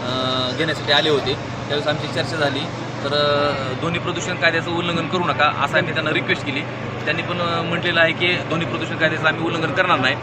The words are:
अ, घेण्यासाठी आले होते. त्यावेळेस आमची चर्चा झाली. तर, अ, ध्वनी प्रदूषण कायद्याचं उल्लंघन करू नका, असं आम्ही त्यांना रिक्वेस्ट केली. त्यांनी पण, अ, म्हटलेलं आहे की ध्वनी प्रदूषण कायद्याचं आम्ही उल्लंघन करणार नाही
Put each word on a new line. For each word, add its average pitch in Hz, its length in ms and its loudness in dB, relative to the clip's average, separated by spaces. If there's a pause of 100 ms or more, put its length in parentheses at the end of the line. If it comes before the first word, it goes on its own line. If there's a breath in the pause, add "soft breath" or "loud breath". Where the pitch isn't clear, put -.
अ, 127 540 -2
घेण्यासाठी 151 340 0
आले 151 180 6
होते. 131 240 2
त्यावेळेस - 540 -4
आमची 151 200 0
चर्चा 165 280 -2
झाली. 143 240 0 (440)
तर, 143 100 -2
अ, 143 680 2
ध्वनी 170 200 0
प्रदूषण 175 360 -4
कायद्याचं 170 420 2
उल्लंघन 170 300 -2
करू 180 180 0
नका, 147 260 2 (100)
असं 156 160 2
आम्ही 156 160 2
त्यांना 156 180 -2
रिक्वेस्ट 170 340 0
केली. 139 140 -2 (460)
त्यांनी 160 180 -2
पण, 175 180 -4
अ, 170 200 0
म्हटलेलं 170 400 2
आहे 165 100 6
की 175 220 2
ध्वनी 160 320 0
प्रदूषण 160 320 -4
कायद्याचं 160 300 2
आम्ही 160 180 0
उल्लंघन 160 280 -2
करणार 175 260 4
नाही 131 240 2